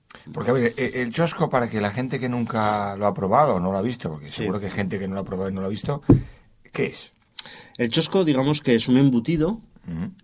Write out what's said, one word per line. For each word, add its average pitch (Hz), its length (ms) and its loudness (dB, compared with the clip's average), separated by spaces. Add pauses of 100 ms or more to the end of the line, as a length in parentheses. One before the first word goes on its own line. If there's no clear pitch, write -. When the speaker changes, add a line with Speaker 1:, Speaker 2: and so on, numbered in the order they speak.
(340)
Speaker 1:
Porque, 113 180 -2
a - 40 4
ver, 117 200 0
e-, 123 260 -4
el 117 120 -4
chosco, 160 360 0
para 120 200 0
que 110 100 -2
la 101 100 0
gente 127 300 -4
que 127 80 -4
nunca 107 720 0
lo 104 100 0
ha 101 60 2
probado 107 420 4
o 90 60 0
no 95 100 0
lo 98 60 -2
ha 95 40 0
visto, 120 280 -4
porque 73 180 -10
Speaker 2:
Sí. 92 140 -10
Speaker 1:
seguro 101 180 -2
que 101 60 -8
hay 90 80 -6
gente 98 260 -4
que 95 80 -6
no 95 80 -6
lo 98 60 -4
ha 95 40 -6
probado 95 240 -4
y 95 40 -6
no 95 80 -6
lo 95 60 -4
ha - 20 -4
visto, 143 320 -4 (720)
¿qué - 140 -2
es? - 260 -12 (640)
Speaker 2:
El 120 140 0
chosco, 175 340 2
digamos 147 340 2
que 123 160 4
es 117 140 0
un 127 80 8
embutido 151 640 4 (260)
Speaker 1:
Ujú. - 240 -6 (120)